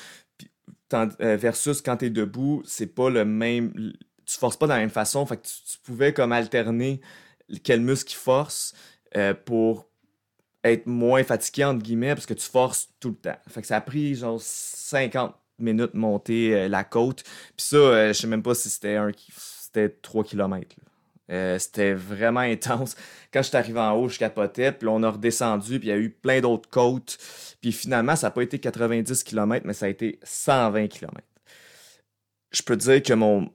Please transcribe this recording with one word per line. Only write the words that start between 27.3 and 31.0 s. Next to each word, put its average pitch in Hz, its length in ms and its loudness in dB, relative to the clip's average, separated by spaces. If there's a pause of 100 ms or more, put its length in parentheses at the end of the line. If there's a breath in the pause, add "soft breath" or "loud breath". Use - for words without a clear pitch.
Puis 120 120 -2
finalement, 127 440 0
ça 127 100 0
a 101 40 0
pas 120 120 -2
été 131 160 -4
quatre-vingt-dix 117 640 -2
kilomètres, 107 440 -2
mais 101 60 -6
ça 101 140 -4
a - 20 0
été 101 340 -6
cent 127 480 2
vingt 107 180 0
kilomètres. - 380 -16 (1200 loud breath)